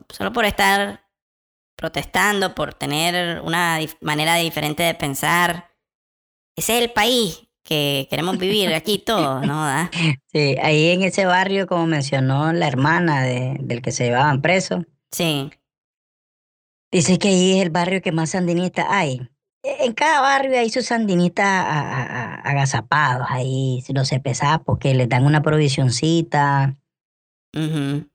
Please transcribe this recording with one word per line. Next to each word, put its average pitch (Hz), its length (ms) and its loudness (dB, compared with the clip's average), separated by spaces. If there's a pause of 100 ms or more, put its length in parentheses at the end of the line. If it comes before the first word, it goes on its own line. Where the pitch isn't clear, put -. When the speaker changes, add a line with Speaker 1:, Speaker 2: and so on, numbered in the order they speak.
Speaker 1:
Solo 202 240 -8
por 233 120 0
estar 202 600 0 (760)
protestando, 185 760 -2
por 147 180 -6
tener 170 680 -2
una 165 380 0
dif-, 156 220 -8
manera 156 360 0
diferente 151 440 -2
de 170 140 0
pensar. 165 720 0 (840)
Ese 220 200 -2
es 240 80 2
el 233 80 -4
país 220 560 0 (160)
que 143 460 -2
queremos 180 300 -4
vivir 185 340 0
aquí 190 260 -2
Speaker 2:
<laughs> - 60 -14
Speaker 1:
todos, 151 400 0
¿no? 156 180 -2
¿Da? 151 280 -2 (340)
Speaker 2:
Sí, 143 340 0
ahí 151 300 2
en 185 140 2
ese 190 240 0
barrio, 190 400 0
como 170 180 0
mencionó 139 640 0
la 170 160 0
hermana 147 540 2
de, 127 380 -2
del 123 240 -6
que 117 80 -4
se 123 140 -2
llevaban 135 360 2
preso. 180 440 0 (260)
Speaker 1:
Sí. 147 400 -2 (1400)
Speaker 2:
Dice 180 280 2
que 208 80 0
ahí 190 300 4
es 190 40 4
el 180 80 0
barrio 180 320 0
que 185 100 -2
más 160 200 -2
sandinistas 175 580 -2
hay. 135 400 -2 (320)
E-, 269 240 -2
en 233 80 -2
cada 294 280 2
barrio 269 360 2
hay 226 140 0
sus 247 160 -4
sandinistas 196 580 2
a-, 190 240 2
a-, 143 360 -2
a-, - 360 -10
agazapados 139 880 0
ahí, 131 600 -2
los 135 200 0
cepesapos, 139 720 0
que 135 160 2
les 127 140 4
dan 131 180 4
una 151 160 4
provisioncita. 143 1300 2 (800)
Speaker 1:
Ujú. 151 600 -2